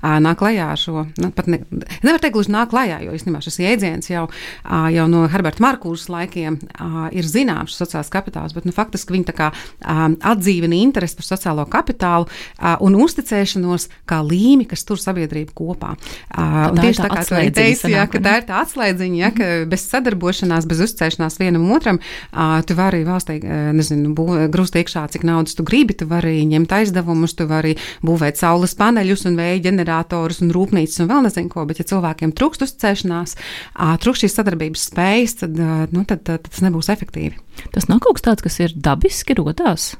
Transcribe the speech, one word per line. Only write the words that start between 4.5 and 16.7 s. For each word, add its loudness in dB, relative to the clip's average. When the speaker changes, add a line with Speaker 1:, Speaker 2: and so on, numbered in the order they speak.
Speaker 1:
ā, 0
jau 4
no 6
Herberta 0
Markūžas -2
laikiem, -6
ā, -6
ir -2
zināms, 0
šis -6
sociālais -6
kapitāls, -6
bet, -6
nu, -4
faktiski -4
viņi 0
tā -8
kā, 0
ā, -2
atdzīvina 2
interesi 0
par -12
sociālo -4
kapitālu, 0
ā, 2
un 8
uzticēšanos 0
kā 0
līmi, 4
kas -8
tur -4
sabiedrību -4
kopā. -8
Ā, -2
Speaker 2:
Ka 2